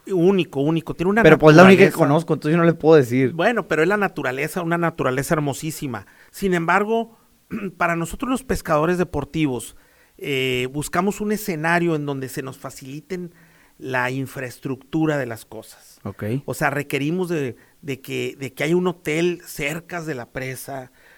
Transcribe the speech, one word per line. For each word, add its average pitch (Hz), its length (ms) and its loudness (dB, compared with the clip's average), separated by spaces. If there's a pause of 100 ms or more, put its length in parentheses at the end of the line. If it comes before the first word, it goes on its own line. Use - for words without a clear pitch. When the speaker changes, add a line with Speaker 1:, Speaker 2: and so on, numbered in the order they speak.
Speaker 1:
Único, 180 540 2
único. 151 340 -2
Tiene 170 160 -2
una 214 120 2
Speaker 2:
Pero, 156 160 8
pues, 156 160 10
la 165 100 12
única 190 140 10
que 190 80 10
Speaker 1:
naturaleza. 160 220 2
Speaker 2:
conozco, 160 260 2
entonces 151 220 -2
yo - 20 2
no 170 60 2
le 165 100 4
puedo 160 220 6
decir. 127 360 4
Speaker 1:
Bueno, 196 360 -2
pero 156 140 2
es 165 60 2
la 208 80 2
naturaleza, 156 680 -4
una 170 160 -2
naturaleza 143 560 -2
hermosísima. 143 720 -6 (240)
Sin 190 240 -2
embargo, 208 600 0 (320)
<clears throat> 202 280 -10
para 170 180 0
nosotros 170 360 -6
los 262 120 -4
pescadores 170 560 -2
deportivos, 143 800 -4 (420)
eh, 131 540 -2
buscamos 175 480 -4
un 208 120 -4
escenario 170 600 0
en 147 120 -4
donde 135 220 -6
se 139 140 -10
nos 131 160 -14
faciliten 151 760 -12 (460)
la 127 320 -4
infraestructura 135 1080 -4
de 139 100 -4
las 113 200 -12
cosas. - 560 -20
Speaker 2:
Ok. 101 220 -10 (200)
Speaker 1:
O 135 80 -8
sea, 147 160 -2
requerimos 143 600 -4
de, 139 260 -4 (240)
de 135 220 -10
que, 127 360 -8
de 135 140 -10
que - 120 -6
haya 165 120 2
un 180 100 0
hotel 170 600 -2
cerca 165 560 -10
de 156 120 -8
la 120 180 -12
presa 131 600 -12 (260)